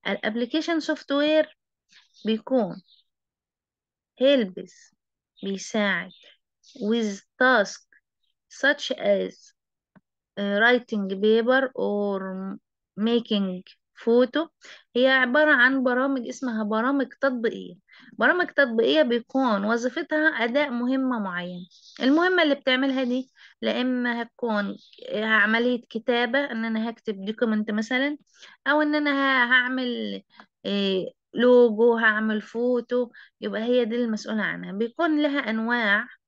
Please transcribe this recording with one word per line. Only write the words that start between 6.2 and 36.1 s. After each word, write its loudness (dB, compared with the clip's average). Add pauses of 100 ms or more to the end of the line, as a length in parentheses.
with -2 (220)
task 2 (680)
such -2
as، -2 (880)
آه، 0
writing 2
paper 2
or -4 (440)
making -2 (420)
photo. 2 (480)
هي 4
عبارة 4
عن 4
برامج 0
اسمها -6
برامج 0 (140)
تطبيقية. -4 (380)
برامج 2
تطبيقية 2
بيكون 0
وظيفتها 0
أداء 0
مهمة -2
معينة. -8 (360)
المهمة 4
اللي 2
بتعملها 0
دي، -4 (320)
لا -2
إما -2
هتكون -4 (380)
عملية 2 (100)
كتابة، 0
إن -4
أنا -2
هكتب -8
دوكيمنت -2
مثلًا، -2 (500)
أو 2
إن 0
أنا 0
ه-، 2
هعمل، -2 (440)
إيه، -2 (220)
لوجو، 6
هعمل 0
فوتو. -4 (300)
يبقى -6
هي 2
دي -4
المسؤولة -4
عنها. -6
بيكون -2
لها -2
أنواع 0 (220)